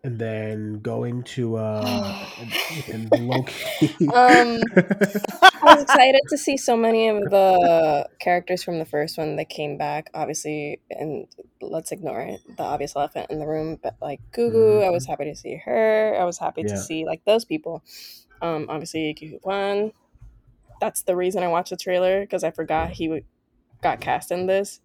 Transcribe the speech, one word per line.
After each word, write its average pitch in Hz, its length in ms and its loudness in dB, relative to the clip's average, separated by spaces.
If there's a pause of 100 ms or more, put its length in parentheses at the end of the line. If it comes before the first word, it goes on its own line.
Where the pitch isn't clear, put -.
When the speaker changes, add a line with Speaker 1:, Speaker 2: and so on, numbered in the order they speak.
Speaker 1:
And 120 140 -8
then 110 640 -6
going 120 400 -6 (140)
to, 113 220 -2
uh, 107 760 -4
Speaker 2:
<sighs> 120 580 -8
Speaker 1:
and, 113 200 -4
and 120 160 0
Loki. - 800 -2
Speaker 2:
Um, 247 600 6
Speaker 1:
<laughs> - 80 -2 (880)
Speaker 2:
I 302 120 12
was 294 80 0
excited 269 460 8
to 302 100 -2
see 277 180 -2
so 247 180 2
many 226 320 2
of 214 100 2 (120)
the 175 800 6 (100)
characters 180 440 0
from 170 160 -4
the 160 60 -4
first 151 340 -4
one 151 160 -4
that 156 140 -8
came 147 280 -8
back, 147 380 -6
obviously, 151 640 -8 (100)
and - 380 -10 (340)
let's - 300 -10
ignore 151 300 -10
it, - 200 -12 (160)
the 160 60 -8
obvious 143 320 -6
elephant 143 340 -6
in 156 80 -8
the 151 80 -8
room, 156 380 -6
but, - 180 -8
like, 143 200 -10 (100)
Gugu, 220 520 4
I 185 60 2
was 175 140 0
Speaker 1:
Mm-hmm. 165 80 -8
Speaker 2:
happy 147 140 -6
to 151 100 -8
see - 220 -12
her. 220 640 0
I 180 60 0
was 175 140 -6
happy 165 240 -6
to 208 60 -4
Speaker 1:
Yeah. 202 80 -4
Speaker 2:
see, 160 280 -6
like, 160 200 -8
those 226 200 2
people. 160 380 -8 (580)
Um, 160 280 -4
obviously, 156 440 -6
Ke - 60 -16 (100)
Huy - 100 -18
Quan. 202 520 -4 (880)
That's - 240 -6
the 185 120 0
reason 180 280 -2
I 180 40 -2
watched 170 220 -2
the 180 80 -8
trailer, 185 480 0
'cause 170 180 -4
I 160 60 0
forgot 165 400 -4
he 160 160 -8
w-, 160 180 -4 (600)
got 139 180 -2
cast - 300 -4
in 180 160 -2
this. 196 380 -2